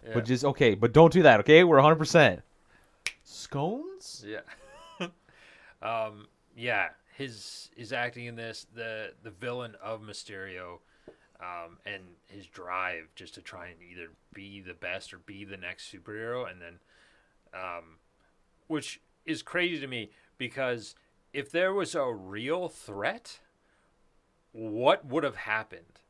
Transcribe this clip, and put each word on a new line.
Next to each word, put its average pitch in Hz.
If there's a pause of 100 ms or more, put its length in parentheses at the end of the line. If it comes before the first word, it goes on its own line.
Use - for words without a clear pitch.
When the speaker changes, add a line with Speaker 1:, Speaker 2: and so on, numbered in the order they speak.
Speaker 1:
Yeah. 113
Speaker 2:
But 117
just, 123
okay, 135
but 113
don't 160
do 180
that, 123
okay? 156
We're 165
a 135
hundred 156
percent. 139 (800)
Scones? 262
Speaker 1:
Yeah. 107 (580)
<laughs> 175 (720)
Um, 110 (300)
yeah. 113 (280)
His, 120
his 117
acting 120
in 120
this, 117
the, 110 (100)
the 110
villain 120
of 107
Mysterio, 95 (640)
um, 87
and 101 (240)
his 101
drive 90
just -
to -
try 90
and 85 (160)
either 87 (260)
be 101
the 90
best 92
or 90
be 98
the 95
next 90
superhero, 110
and 90
then, 85 (760)
um, 87 (840)
which 151 (240)
is 160
crazy 175
to 135
me 120 (260)
because 123 (380)
if 139
there 185
was 196
a 135
real 113
threat, 110 (1120)
what 113
would 127
have 123
happened? -